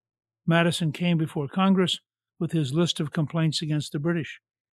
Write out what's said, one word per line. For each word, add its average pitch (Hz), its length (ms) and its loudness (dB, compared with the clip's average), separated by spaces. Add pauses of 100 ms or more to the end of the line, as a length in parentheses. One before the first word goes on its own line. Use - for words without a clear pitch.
(460)
Madison 165 460 2
came 175 260 0
before 151 300 -4
Congress 190 520 2 (400)
with 160 120 -4
his 147 220 0
list 165 260 0
of 151 120 -4
complaints 160 480 0
against 151 320 -4
the 165 60 -6
British, 160 420 -4 (400)